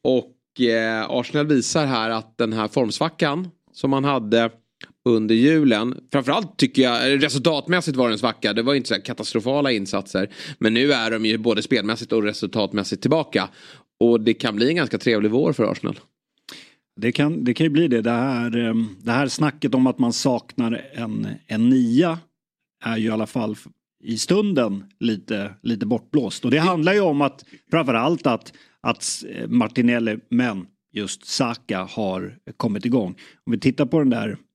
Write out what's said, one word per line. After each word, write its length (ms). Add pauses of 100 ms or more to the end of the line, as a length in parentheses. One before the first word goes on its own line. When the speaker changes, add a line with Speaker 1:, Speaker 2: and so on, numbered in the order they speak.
Speaker 1:
Och, 600
eh, 440
Arsenal 380
visar 380
här 240
att 280
den 160
här 140
formsvackan 800 (260)
som 160
man 140
hade 460 (600)
under 260
julen. 640 (140)
Framförallt 460
tycker 240
jag, 420
resultatmässigt 760
var 100
det 60
en 60
svacka. 340
Det 80
var 140
inte 120
så 60
här 80
katastrofala 680
insatser. 580 (280)
Men 160
nu 180
är 200
de 140
ju 120
både 240
spelmässigt 520
och 100
resultatmässigt 800
tillbaka. 480 (500)
Och 220
det 120
kan 220
bli 140
en 60
ganska 220
trevlig 340
vår 220
för 180
Arsenal. 280 (1000)
Speaker 2:
Det 100
kan, 320
det 100
kan 100
ju 60
bli 180
det. 140
Det 100
här, 460
ehm, 300 (120)
det 120
här 160
snacket 480
om 120
att 120
man 140
saknar 800
en, 340 (200)
en 220
nia 500 (640)
är 140
ju 80
i 40
alla 180
fall 240
f-, 160 (360)
i 140
stunden 680 (160)
lite, 600
lite 240
bortblåst. 600
Och 60
det 60
handlar 360
ju 60
om 220
att, 240 (260)
framförallt 560
att, 260 (280)
att 200
s-, 240 (220)
Martinelli, 720 (100)
men 380 (240)
just 340
Saka 580
har 540 (200)
kommit 280
igång. 300 (300)
Om 60
vi 80
tittar 260
på 140
den 100
där 280 (180)